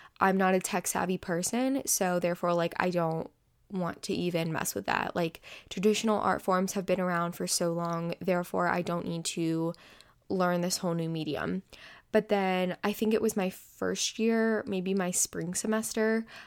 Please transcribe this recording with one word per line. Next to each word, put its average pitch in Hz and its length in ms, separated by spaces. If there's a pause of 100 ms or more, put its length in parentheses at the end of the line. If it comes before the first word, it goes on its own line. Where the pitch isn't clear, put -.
(200)
I'm 190 180
not 190 160
a 185 40
tech 185 280
savvy 185 320
person, 240 640
so 180 340
therefore, 175 360
like, 170 240
I 185 100
don't 165 420 (400)
want 180 320
to - 120
even 170 360
mess - 240
with 196 120
that. - 280
Like, 170 280 (260)
traditional 214 520
art - 200
forms 185 320
have 190 140
been 180 140
around 175 320
for 180 140
so 175 280
long, 170 460
therefore 175 480
I 180 120
don't 175 260
need 170 200
to 165 480 (560)
learn 180 320
this 170 160
whole 170 160
new 165 160
medium. 160 520 (480)
But 214 200
then 185 520
I 202 100
think 214 200
it 220 80
was 214 160
my 190 140
first - 680
year, 226 480
maybe 190 280
my 185 160
spring 180 440
semester, 220 680 (220)